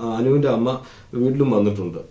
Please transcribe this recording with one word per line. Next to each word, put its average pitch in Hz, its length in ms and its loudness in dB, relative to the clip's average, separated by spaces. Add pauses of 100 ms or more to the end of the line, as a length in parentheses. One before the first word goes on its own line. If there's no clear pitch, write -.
(200)
അനുവിൻ്റെ 135 380 2
അമ്മ 120 120 0 (520)
വീട്ടിലും 135 340 2
വന്നിട്ടുണ്ട്. 101 440 0 (120)